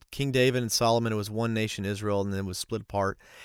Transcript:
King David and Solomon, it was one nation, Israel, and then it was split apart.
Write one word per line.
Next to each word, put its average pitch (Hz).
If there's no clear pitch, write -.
King 139
David 127
and 117
Solomon, 117
it 107
was 104
one 113
nation, 110
Israel, 101
and 101
then 98
it 98
was 90
split 110
apart. 98